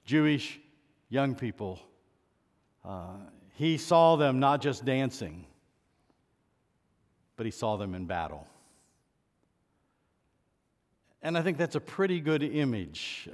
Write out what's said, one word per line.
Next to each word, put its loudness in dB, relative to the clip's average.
Jewish 2
young 0
people, -6
uh, -12
he 0
saw 6
them 4
not 4
just -2
dancing, -2
but -6
he -4
saw -2
them -6
in -8
battle. -6
And -2
I 0
think -2
that's -2
a -2
pretty -2
good 0
image, -4